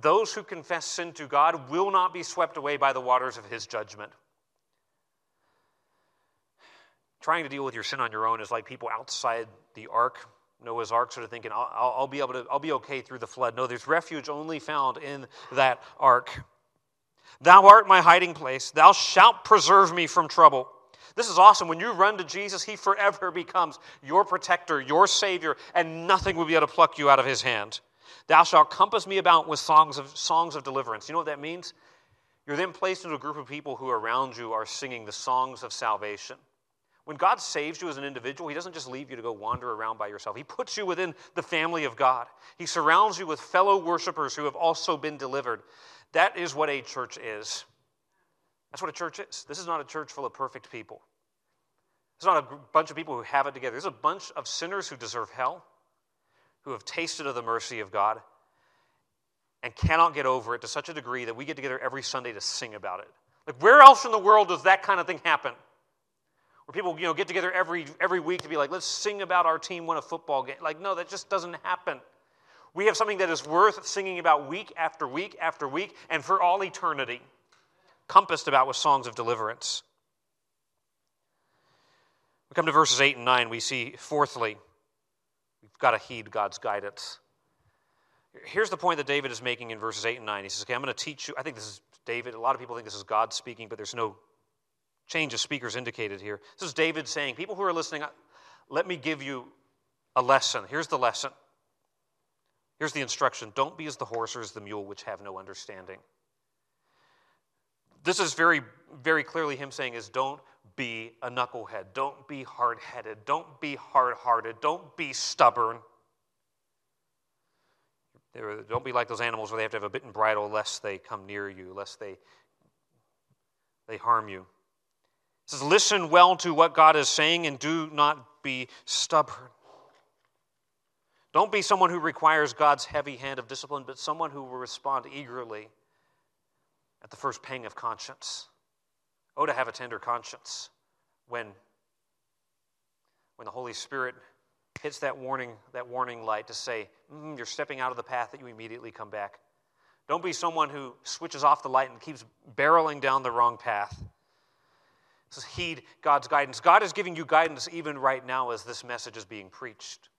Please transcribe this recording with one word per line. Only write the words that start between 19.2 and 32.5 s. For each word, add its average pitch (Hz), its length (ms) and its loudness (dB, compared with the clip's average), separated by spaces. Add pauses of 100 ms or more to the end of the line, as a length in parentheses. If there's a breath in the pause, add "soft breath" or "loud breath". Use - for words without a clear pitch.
preserve 190 480 8
me 170 120 0
from 156 220 0
trouble." 135 420 8 (460 loud breath)
This 240 140 -2
is 170 80 0
awesome. 190 300 10
When 165 120 -2
you 226 120 -4
run 202 260 2
to 185 60 -6
Jesus, 190 400 -8
he 214 120 -10
forever 196 540 0
becomes 165 480 -4 (240 loud breath)
your 170 240 2
protector, 175 560 -2
your 151 240 6
savior, 180 500 0 (200 loud breath)
and 165 320 -2
nothing 190 280 2
will 165 100 -2
be 160 100 0
able 151 100 4
to - 80 -4
pluck 160 240 4
you 147 120 2
out 139 100 10
of 123 60 2
his 131 160 -2
hand. 113 380 -4 (480 loud breath)
"Thou 160 160 10
shalt 160 260 8
compass - 380 2
me 190 120 -2
about 165 280 6
with 151 120 -4
songs 151 380 4
of, 139 200 -12
songs 165 380 0
of 135 80 -8
deliverance." 127 440 -6
You 156 60 -12
know 170 60 -2
what 156 80 -4
that 143 120 -6
means? 165 340 -12 (720 soft breath)
You're 143 120 -6